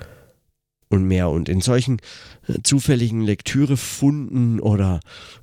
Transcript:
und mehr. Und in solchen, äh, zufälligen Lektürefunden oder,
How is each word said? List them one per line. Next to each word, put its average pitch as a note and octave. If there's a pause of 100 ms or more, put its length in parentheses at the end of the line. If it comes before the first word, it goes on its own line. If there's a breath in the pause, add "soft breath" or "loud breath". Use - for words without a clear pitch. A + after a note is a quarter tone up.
(880 loud breath)
und G2
mehr. F#2
Und E2
in F#2
solchen, B2 (500 loud breath)
äh, -
zufälligen A#2+
Lektürefunden C3
oder, G2 (420 loud breath)